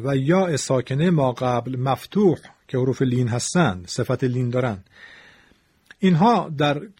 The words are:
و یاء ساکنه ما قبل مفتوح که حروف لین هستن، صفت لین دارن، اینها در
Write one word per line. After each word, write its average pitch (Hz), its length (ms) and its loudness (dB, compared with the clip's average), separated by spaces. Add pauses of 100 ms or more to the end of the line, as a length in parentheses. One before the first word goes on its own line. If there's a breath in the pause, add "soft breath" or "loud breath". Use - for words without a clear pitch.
و 139 120 0
یاء 165 400 2
ساکنه 139 540 0
ما 135 220 2
قبل 123 440 -2
مفتوح 139 600 0 (300)
که 131 100 -4
حروف 131 240 0
لین 123 260 0
هستن، 117 580 0
صفت 127 380 -4
لین 123 260 -2
دارن، 123 280 -2 (1200 loud breath)
اینها 190 500 4 (100)
در 147 240 0 (180)